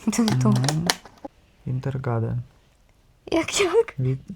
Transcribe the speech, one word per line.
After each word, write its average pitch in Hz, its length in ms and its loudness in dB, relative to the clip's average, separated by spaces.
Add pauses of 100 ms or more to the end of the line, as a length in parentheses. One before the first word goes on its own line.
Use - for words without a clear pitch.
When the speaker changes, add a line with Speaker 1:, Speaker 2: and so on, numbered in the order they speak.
Speaker 1:
<laughs> 220 120 -2
це 240 100 2
не 127 200 2
то. 214 60 4
Speaker 2:
Мгм. 156 380 2 (800)
Wintergarten. 123 720 -2 (880)
Speaker 1:
Як, - 340 0
як? 403 380 2
Speaker 2:
Ві-, 131 200 0 (180)